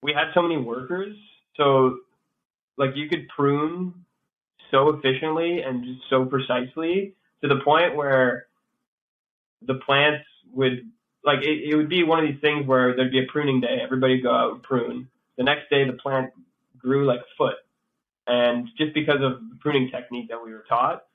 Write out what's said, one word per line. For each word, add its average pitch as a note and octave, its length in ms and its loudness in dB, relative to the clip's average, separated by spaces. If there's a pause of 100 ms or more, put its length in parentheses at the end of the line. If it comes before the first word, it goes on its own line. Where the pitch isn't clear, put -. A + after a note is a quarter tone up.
we D3 120 -4
had D#3 200 0
so F3 100 4
many E3+ 140 0
workers, D3+ 600 -6 (400)
so, C3+ 420 4 (760)
like, C3+ 180 0
you D3+ 140 -8
could D#3 200 -4
prune D#3+ 760 -2 (680)
so C#3 200 6
efficiently E3 720 -2
and B2+ 220 -6
just B2+ 160 -14 (100)
so C3 140 4
precisely C3+ 920 -2 (260)
to D3 80 -2
the C#3 160 2
point D#3 320 4
where C3 500 2 (1160)
the B2+ 120 -4
plants C#3+ 500 0 (280)
would, B2+ 360 -2 (360)
like, C#3 180 0
it, D3+ 280 -2
it D3+ 60 2
would D3+ 120 0
be F3 160 2
one D#3+ 180 2
of D3+ 80 0
these C#3 100 -8
things D3 260 0
where B2+ 280 4
there'd B2+ 160 0
be C3 140 2
a - 80 -12
pruning C#3 280 0
day. B2 220 -2
Everybody C3 340 2
would B2+ 60 -2
go A#2+ 100 2
out A#2 200 2
and - 100 -14
prune. B2 460 -4 (280)
The B2+ 80 -2
next D3 260 0
day, C#3 140 4
the B2+ 100 -6
plant C3 380 -4 (460)
grew, C#3 280 0
like, B2 140 0
a - 160 -20
foot, B2 200 -2 (720)
and A#2+ 480 2
just D3+ 180 -2
because C#3+ 260 0
of C3 280 -4
the - 120 -20
pruning C3+ 300 0
technique B2 380 -10
that A#2 160 -12
we A2+ 80 -16
were A2 160 -18
taught. C3 460 -2